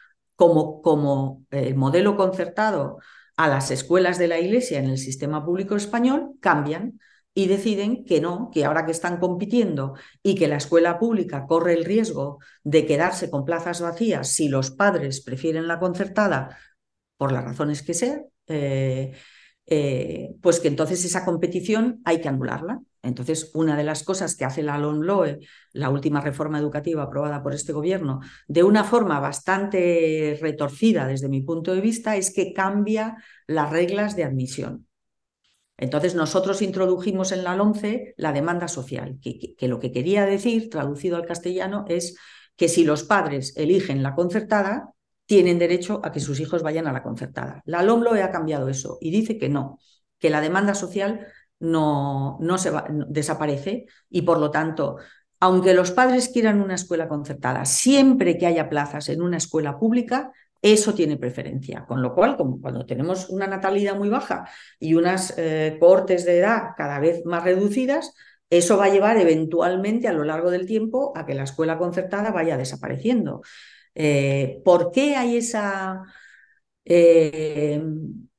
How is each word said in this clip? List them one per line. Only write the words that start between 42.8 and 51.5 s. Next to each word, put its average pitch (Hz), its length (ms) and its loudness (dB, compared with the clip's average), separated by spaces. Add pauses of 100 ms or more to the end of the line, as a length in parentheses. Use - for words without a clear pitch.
los 151 200 2
padres 151 540 -2
eligen 156 440 0
la 135 140 -4
concertada, 208 800 -2 (340)
tienen 175 320 6
derecho 180 440 0
a - 80 -6
que 143 100 -6
sus 135 180 -4
hijos 160 240 -2
vayan 156 240 -4
a 131 60 -4
la 127 100 -6
concertada. 131 640 -10
La 170 180 -2
lomloe 233 400 4
ha 190 80 -2
cambiado 156 380 -2
eso - 320 -8
y 160 100 -4
dice 220 260 0
que 135 120 -4
no, 139 280 -4 (400)
que 160 120 2
la 151 120 2
demanda 190 320 0
social 196 540 -4 (320)